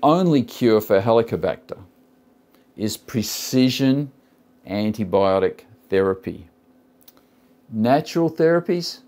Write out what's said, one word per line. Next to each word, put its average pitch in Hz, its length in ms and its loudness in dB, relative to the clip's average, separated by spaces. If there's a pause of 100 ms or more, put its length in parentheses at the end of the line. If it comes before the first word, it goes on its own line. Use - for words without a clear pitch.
only 170 400 4
cure 113 380 2
for 101 200 2
Helicobacter 107 760 -2 (960)
is 104 200 -6
precision 131 1120 -2 (560)
antibiotic 98 920 0 (280)
therapy. 95 600 -2 (1200)
Natural 156 580 0
therapies 170 800 -2